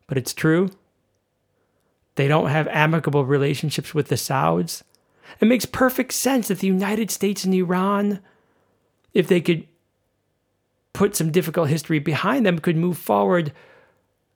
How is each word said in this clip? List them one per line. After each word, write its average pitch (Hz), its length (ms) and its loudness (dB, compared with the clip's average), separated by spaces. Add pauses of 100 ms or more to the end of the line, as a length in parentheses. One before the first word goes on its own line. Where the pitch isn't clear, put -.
but 139 100 -4
it's 123 160 -6
true. 170 360 2 (1500)
They 139 120 2
don't 151 220 2
have 151 180 0
amicable 151 580 0
relationships 143 680 -2
with 143 140 -2
the 135 80 0
Sauds. 165 680 -2 (560)
It 214 60 4
makes 226 200 2
perfect 254 480 -2
sense 254 360 0
that 180 100 -2
the 190 80 -2
United 196 420 0
States 202 340 -4
and 185 120 2
Iran, 196 640 0 (960)
if 180 140 2
they 180 140 4
could 170 240 0 (1300)
put 202 220 0
some 160 160 -2
difficult 165 380 0
history 156 300 0
behind 185 460 0
them, 175 140 2
could 170 180 0
move 170 200 -2
forward 190 540 2 (840)